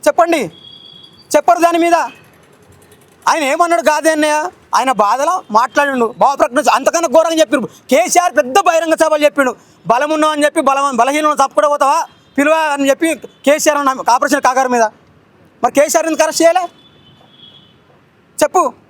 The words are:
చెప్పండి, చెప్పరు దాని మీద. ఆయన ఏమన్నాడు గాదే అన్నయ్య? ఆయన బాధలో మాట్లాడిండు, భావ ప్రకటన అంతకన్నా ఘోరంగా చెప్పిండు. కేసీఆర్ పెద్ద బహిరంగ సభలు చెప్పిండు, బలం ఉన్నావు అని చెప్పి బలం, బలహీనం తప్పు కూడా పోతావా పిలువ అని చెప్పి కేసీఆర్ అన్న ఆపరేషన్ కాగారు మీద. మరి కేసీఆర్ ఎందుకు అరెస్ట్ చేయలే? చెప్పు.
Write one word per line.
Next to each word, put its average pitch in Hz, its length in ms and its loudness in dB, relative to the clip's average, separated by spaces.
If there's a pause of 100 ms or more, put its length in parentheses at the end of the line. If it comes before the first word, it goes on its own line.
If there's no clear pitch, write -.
చెప్పండి, 311 440 0 (840)
చెప్పరు 339 240 2
దాని 339 180 2
మీద. 339 160 2 (1300)
ఆయన 311 160 0
ఏమన్నాడు 330 380 0
గాదే 302 300 0
అన్నయ్య? 302 380 -2 (260)
ఆయన 254 160 0
బాధలో 254 600 0
మాట్లాడిండు, 254 680 0
భావ 240 180 2
ప్రకటన 285 280 -2 (100)
అంతకన్నా 269 340 0
ఘోరంగా 320 320 2
చెప్పిండు. 269 260 0
కేసీఆర్ 302 720 0
పెద్ద 269 220 0
బహిరంగ 330 340 0
సభలు 311 300 0
చెప్పిండు, 277 320 0 (320)
బలం 269 240 -2
ఉన్నావు 311 220 -2
అని 294 120 -2
చెప్పి 302 160 -2
బలం, 277 340 -2
బలహీనం 285 480 0
తప్పు 269 120 -4
కూడా 302 120 0
పోతావా 285 380 0 (320)
పిలువ 294 160 2
అని 294 360 -2
చెప్పి 294 260 0
కేసీఆర్ 294 600 0
అన్న 262 320 -2
ఆపరేషన్ 269 320 0
కాగారు 262 260 0
మీద. 240 160 0 (800)
మరి 247 80 0
కేసీఆర్ 311 340 0
ఎందుకు 320 180 0
అరెస్ట్ 311 180 -2
చేయలే? 339 260 2 (1800)
చెప్పు. 302 300 0 (160)